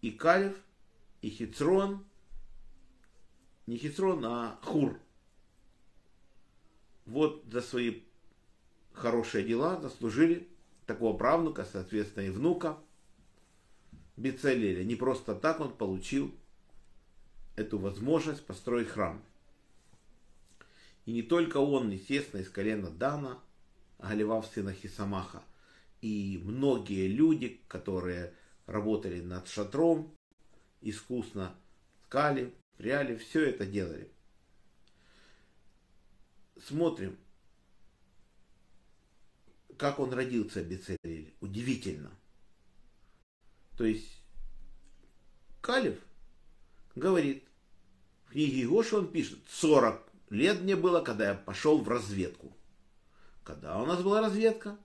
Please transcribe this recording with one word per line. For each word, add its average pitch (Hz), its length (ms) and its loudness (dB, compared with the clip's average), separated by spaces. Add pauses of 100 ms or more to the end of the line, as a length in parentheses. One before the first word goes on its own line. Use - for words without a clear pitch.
И 113 100 -4
Калев, 190 440 4 (680)
и 110 80 -6
Хицрон, 190 760 2 (1600)
не 117 120 -6
Хицрон, 151 460 0
а 117 380 -4
Хур. - 380 2 (2000)
Вот 151 440 2
за 120 100 -2
свои 120 420 -2 (920)
хорошие 117 500 0
дела 147 380 0
заслужили 147 680 2 (380)
такого 113 320 0
правнука, 151 480 2
соответственно, 101 600 -4
и 95 40 -2
внука 151 480 0 (1400)
Бецалеля. 120 680 2
Не 113 120 0
просто 127 380 0
так 160 260 0
он 135 160 -6
получил 123 600 -4 (1200)
эту 107 240 -4
возможность 135 640 -2
построить 120 440 -2
храм. 98 360 -4 (1800)
И 113 60 -4
не 117 100 0
только 165 340 2
он, 139 320 4
естественно, 104 520 -4
из 90 80 -8
колена 98 420 -2
Дана, 131 500 -4 (560)
Галивав, 107 560 0
сына 98 180 -4
Хисамаха, 95 720 -6 (580)
и 101 420 -2
многие 104 640 2
люди, 123 600 4
которые 90 680 -4 (320)
работали 101 540 -2
над 90 260 -8
шатром, 156 640 2 (720)
искусно 104 720 -6 (460)
ткали, 135 500 0 (260)
пряли, 127 380 -2
все 156 260 0
это 127 220 0
делали. 95 480 -4 (2500)
Смотрим, 160 500 -2 (2500)
как 143 220 -2
он 127 140 -2
родился, 123 500 -2
Бецалель. 82 800 -10
Удивительно. 101 680 -6 (1700)
То 120 80 0
есть - 380 -2 (1400)
Калев 240 380 0 (960)
говорит, 147 520 2 (800)
в - 60 -20
книге 135 320 2
Игоши 214 340 4
он 180 140 0
пишет: - 360 -4
"Сорок 135 640 6 (200)
лет 170 300 4
мне 190 140 4
было, 170 260 4
когда 107 260 0
я 101 80 2
пошел 147 480 4
в - 40 -4
разведку". 101 640 -2 (920)
Когда 78 360 -6
у 120 60 -2
нас 175 160 0
была 202 200 4
разведка? 214 640 0